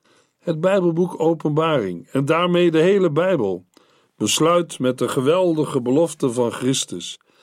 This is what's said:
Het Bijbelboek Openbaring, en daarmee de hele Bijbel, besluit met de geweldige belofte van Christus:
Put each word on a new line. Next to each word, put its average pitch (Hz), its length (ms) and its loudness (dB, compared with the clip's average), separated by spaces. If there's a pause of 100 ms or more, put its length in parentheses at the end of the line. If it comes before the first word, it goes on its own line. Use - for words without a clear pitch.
(380)
Het 160 220 -6
Bijbelboek 180 600 0
Openbaring, 156 920 -2
en 139 120 -2
daarmee 175 460 2
de 160 100 2
hele 185 300 4
Bijbel, 139 540 -2 (520)
besluit 165 640 0
met 127 200 -2
de 123 100 -2
geweldige 151 720 0
belofte 139 500 0
van 117 180 0
Christus: 127 680 -6 (240)